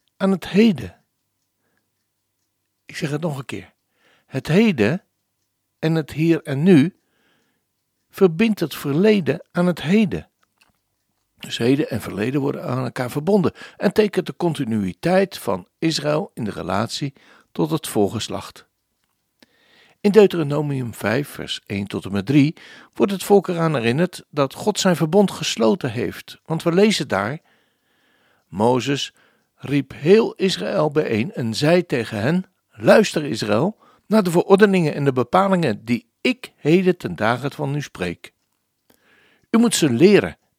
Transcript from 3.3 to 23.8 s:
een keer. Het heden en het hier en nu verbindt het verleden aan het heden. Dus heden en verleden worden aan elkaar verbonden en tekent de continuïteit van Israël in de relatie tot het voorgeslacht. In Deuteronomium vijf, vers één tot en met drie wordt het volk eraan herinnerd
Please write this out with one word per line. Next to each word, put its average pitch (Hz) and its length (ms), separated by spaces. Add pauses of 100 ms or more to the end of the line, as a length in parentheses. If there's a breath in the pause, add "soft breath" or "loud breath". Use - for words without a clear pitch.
een 135 80
keer. 98 280 (520)
Het - 220
heden 160 560 (760)
en 160 160
het 156 160
hier 160 300
en 139 220
nu 170 360 (1120)
verbindt 196 500
het 151 160
verleden 156 760
aan 175 140
het 180 160
heden. 151 480 (1080)
Dus - 200
heden 135 320
en 117 120
verleden 117 400
worden 139 220
aan 131 200
elkaar 123 280
verbonden 160 420 (240 loud breath)
en - 160
tekent 202 320
de - 100
continuïteit 143 1000
van 92 300 (100)
Israël 151 560
in 143 100
de 101 80
relatie 98 600 (380 soft breath)
tot 160 200
het 160 160
voorgeslacht. 101 800 (1300 soft breath)
In 202 100
Deuteronomium 147 840
vijf, 117 360
vers - 360
één 101 220
tot - 180
en 95 60
met 98 140
drie 147 300 (380 loud breath)
wordt - 180
het 190 120
volk 202 240
eraan 165 280
herinnerd 127 540